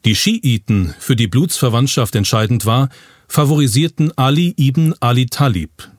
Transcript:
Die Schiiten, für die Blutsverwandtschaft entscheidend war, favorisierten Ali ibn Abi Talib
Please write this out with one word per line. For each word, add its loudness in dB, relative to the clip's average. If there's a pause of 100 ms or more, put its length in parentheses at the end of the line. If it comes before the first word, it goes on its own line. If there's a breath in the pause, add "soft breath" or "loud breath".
Die 2
Schiiten, -2
für -2
die 0
Blutsverwandtschaft 0
entscheidend 0
war, 0 (380 loud breath)
favorisierten 0
Ali 0
ibn 2
Abi 0
Talib -4